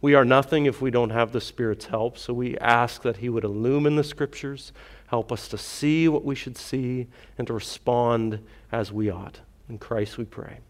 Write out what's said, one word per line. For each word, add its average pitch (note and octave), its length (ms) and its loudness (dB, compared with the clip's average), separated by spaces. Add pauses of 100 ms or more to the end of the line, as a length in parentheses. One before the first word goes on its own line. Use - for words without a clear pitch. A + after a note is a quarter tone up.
We C#3+ 140 6
are C3+ 100 10
nothing C#3 400 4
if B2+ 160 0
we C3 100 0
don't A#2 200 2
have A2+ 200 2
the A#2+ 80 -2
Spirit's A2 460 -4
help, A#2 320 -4
so - 160 -6
we B2 240 -4
ask A#2+ 460 2
that A2+ 140 0
He A#2+ 120 -4
would A2+ 140 -2
illumine C3 520 2
the D3+ 80 2
Scriptures, C#3 720 -8 (340)
help A#2 240 -2
us A2+ 180 -8
to G#2+ 80 -8
see D#3 500 0
what D3+ 180 0
we C#3 100 -4
should C3 220 -12
see, B2+ 500 -6 (300)
and A#2+ 100 -6
to A#2 60 -4
respond A#2 840 0 (320)
as G#2+ 200 -4
we G#2 180 -2
ought. F#2 300 -10 (300)
In A2+ 80 -12
Christ G#2+ 400 -4
we A#2 80 -6
pray. - 320 -16 (120)